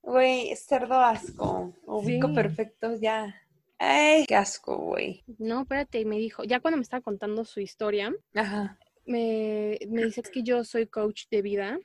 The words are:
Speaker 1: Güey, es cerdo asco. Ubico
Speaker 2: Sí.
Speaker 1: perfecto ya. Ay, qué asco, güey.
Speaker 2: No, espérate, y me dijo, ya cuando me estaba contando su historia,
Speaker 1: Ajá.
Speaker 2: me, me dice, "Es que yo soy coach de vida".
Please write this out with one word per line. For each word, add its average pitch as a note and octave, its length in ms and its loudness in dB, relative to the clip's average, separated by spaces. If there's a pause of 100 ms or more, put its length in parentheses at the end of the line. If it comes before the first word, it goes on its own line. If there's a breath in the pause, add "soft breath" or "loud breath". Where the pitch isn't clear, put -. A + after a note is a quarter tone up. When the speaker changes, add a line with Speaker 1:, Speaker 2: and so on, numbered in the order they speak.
Speaker 1:
Güey, B3+ 500 2
es - 140 -8
cerdo B3 300 0
asco. G3+ 760 2 (120)
Ubico A#3+ 440 0
Speaker 2:
Sí. B3+ 40 0
Speaker 1:
perfecto A3+ 640 -2
ya. A3 400 -2 (420)
Ay, D4+ 480 6
qué A3 100 2
asco, - 420 0
güey. - 460 -4 (140)
Speaker 2:
No, A3+ 260 -4
espérate, C4+ 360 -4
y A3 60 -2
me G#3+ 120 -2
dijo, A3 280 -6
ya B3 160 0
cuando E4 160 0
me B3+ 60 -2
estaba B3 180 -6
contando G#3+ 420 -4
su - 160 -10
historia, G#3 520 -4 (220)
Speaker 1:
Ajá. G#3 460 -2 (260)
Speaker 2:
me, A3 720 -2 (120)
me A3+ 160 0
dice, A3+ 160 -4
"Es - 100 -12
que C4 100 -4
yo A#3+ 220 0
soy A3+ 240 -2
coach G#3+ 420 -4
de G#3 120 0
vida". G3+ 440 -2